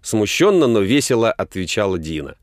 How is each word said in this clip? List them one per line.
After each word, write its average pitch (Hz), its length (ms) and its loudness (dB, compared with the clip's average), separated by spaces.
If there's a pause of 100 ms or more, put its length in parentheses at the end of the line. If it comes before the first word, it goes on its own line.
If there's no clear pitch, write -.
смущённо, 151 640 2
но 113 140 2
весело 113 500 2
отвечала 95 640 -4
Дина. 78 460 -8